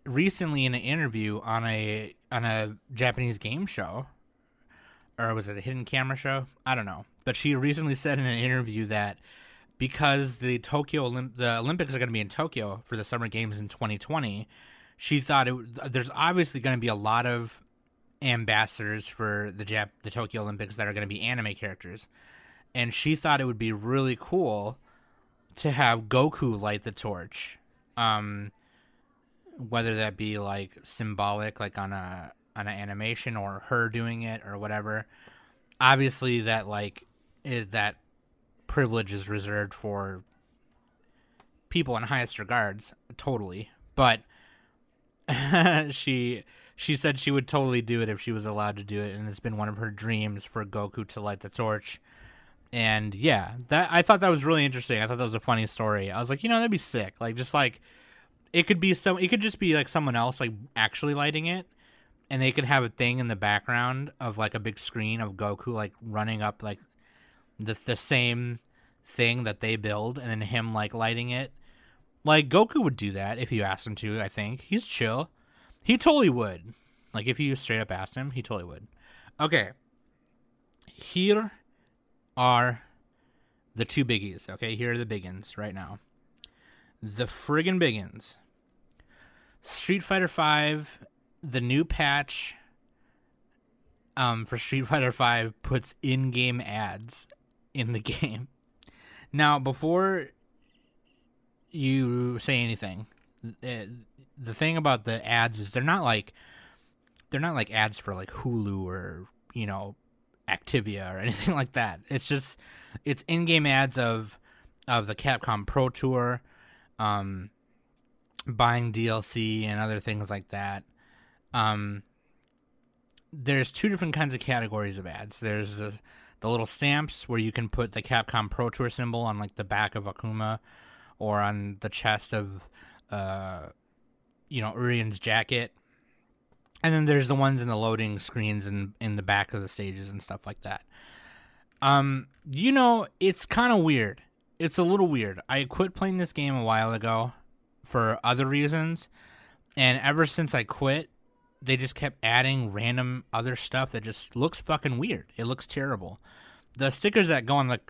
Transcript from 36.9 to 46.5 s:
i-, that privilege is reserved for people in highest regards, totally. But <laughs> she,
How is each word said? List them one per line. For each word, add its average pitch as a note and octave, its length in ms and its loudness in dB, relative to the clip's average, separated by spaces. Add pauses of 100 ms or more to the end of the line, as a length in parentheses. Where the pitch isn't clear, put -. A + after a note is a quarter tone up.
i-, A#2+ 260 -4
that G#2 240 0 (720)
privilege A2+ 460 2
is G2 160 -6
reserved G#2 440 -2
for G2 500 -6 (1500)
people C#3 260 0
in A2+ 80 -4
highest B2 340 -2
regards, G#2+ 560 -2 (220)
totally. G#2+ 540 -6 (260)
But A#2 280 4 (1080)
<laughs> D3+ 640 4
she, B2 520 -2 (320)